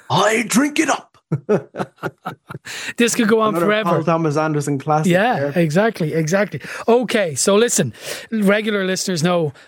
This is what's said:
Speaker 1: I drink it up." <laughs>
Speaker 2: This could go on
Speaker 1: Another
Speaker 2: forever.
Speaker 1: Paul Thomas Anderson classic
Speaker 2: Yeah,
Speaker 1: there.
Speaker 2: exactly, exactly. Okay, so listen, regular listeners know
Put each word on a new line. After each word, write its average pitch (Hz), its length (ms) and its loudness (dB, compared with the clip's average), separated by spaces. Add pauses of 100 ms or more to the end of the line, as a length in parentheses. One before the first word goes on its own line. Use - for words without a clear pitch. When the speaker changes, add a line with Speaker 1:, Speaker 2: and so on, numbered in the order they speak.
Speaker 1:
I 208 380 2
drink 285 320 0
it 294 100 2
up." - 140 -2 (260)
<laughs> - 640 -4 (1040)
Speaker 2:
This 240 180 2
could 233 140 0
go 220 120 4
on 214 80 2
Speaker 1:
Another 170 180 0
Speaker 2:
forever. 208 240 0
Speaker 1:
Paul 160 120 0
Thomas 165 320 0
Anderson 147 420 0
classic 156 340 0
Speaker 2:
Yeah, 196 280 2 (120)
Speaker 1:
there. 180 120 -2
Speaker 2:
exactly, 170 500 0
exactly. 165 460 -2 (280)
Okay, 226 480 2
so 196 200 2
listen, 208 380 2 (380)
regular 208 540 0
listeners 185 380 -2
know 170 300 2 (140)